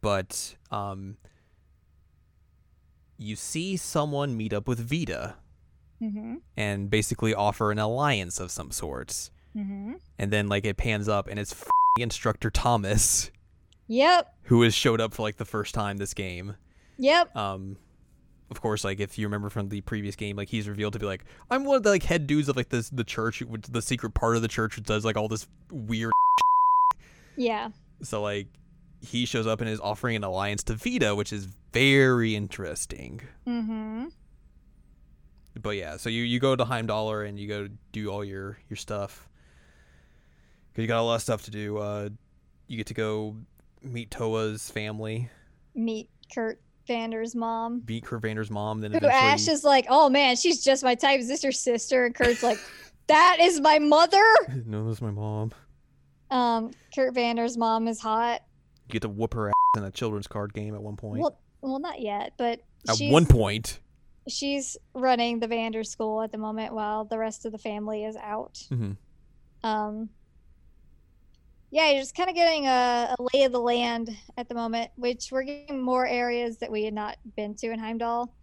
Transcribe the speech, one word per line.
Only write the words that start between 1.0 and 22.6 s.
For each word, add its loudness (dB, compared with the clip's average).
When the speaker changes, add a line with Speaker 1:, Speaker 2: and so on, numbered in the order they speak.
Speaker 1:
you -6
see -6
someone -2
meet -4
up -4
with -2
Vita -4
Speaker 2:
Mm-hmm. -6
Speaker 1:
and -4
basically 0
offer 0
an -2
alliance 0
of -8
some -10
sorts. -8
Speaker 2:
Mm-hmm. -8
Speaker 1:
And -2
then, 0
like, 0
it -2
pans -2
up 0
and -8
it's -8
f***ing 2
Instructor -2
Thomas. 2
Speaker 2:
Yep. 4
Speaker 1:
Who 6
has 6
showed 2
up -2
for, -6
like, -4
the -8
first -6
time -2
this -6
game. -8
Speaker 2:
Yep. 2
Speaker 1:
Um, -6
of -12
course, -2
like, -2
if -6
you -2
remember -4
from -6
the -6
previous -8
game, -8
like, -8
he's -4
revealed -4
to -8
be, -4
like, -6
I'm 0
one 4
of 0
the, 6
like, 4
head 2
dudes 2
of, 0
like, -2